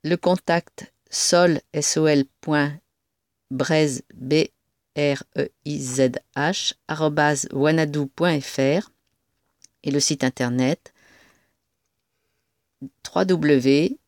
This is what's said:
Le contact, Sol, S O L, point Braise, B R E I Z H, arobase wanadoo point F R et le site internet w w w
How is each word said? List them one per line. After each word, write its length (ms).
Le 140
contact, 760
Sol, 520
S 240
O 100
L, 180
point 360
Braise, 520
B 360
R 280
E 120
I 140
Z 340
H, 380
arobase 640
wanadoo 560
point 320
F 180
R 320
et 80
le 80
site 240
internet 680
w 440
w 340
w 380